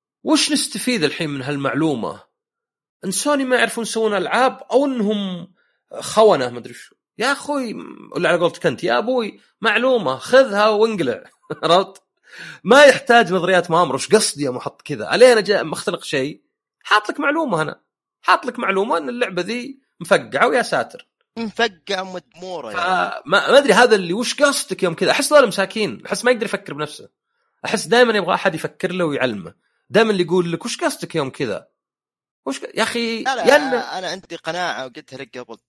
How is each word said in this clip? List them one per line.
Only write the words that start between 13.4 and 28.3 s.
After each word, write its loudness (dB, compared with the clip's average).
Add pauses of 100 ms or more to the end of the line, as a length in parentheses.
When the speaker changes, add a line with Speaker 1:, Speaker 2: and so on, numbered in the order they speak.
Speaker 1:
مؤامرة. 2
"وش -6
قصدي 0
يا -2
محط -10
كذا؟ -8
عليه 6
أنا 4
جا-، 0
مختلق -6
شيء، -6 (400)
حاط 0
لك -8
معلومة -2
هنا، -8 (420)
حاط 0
لك -6
معلومة 0
إن -6
اللعبة -4
ذي -8 (200)
مفقعة"، 0
ويا 2
ساتر. -4 (300)
Speaker 2:
مفقعة -6
مدمورة، -12
يعني. -4
Speaker 1:
فما، -2
ما 4
أدري 4
هذا 6
اللي -2
وش -2
قصدك -2
يوم -2
كذا. 0
أحس 0
ذول 8
مساكين، -4
أحس -6
ما 4
يقدر 0
يفكر -8
بنفسه. -10 (560)
أحس -4
دائمًا 4
يبغى -2